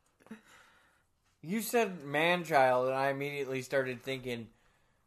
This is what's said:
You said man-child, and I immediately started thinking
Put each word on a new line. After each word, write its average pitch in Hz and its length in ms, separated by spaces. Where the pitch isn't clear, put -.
You 196 160
said 202 440
man-child, 143 800
and 131 100
I 135 140
immediately 139 520
started 127 420
thinking 123 420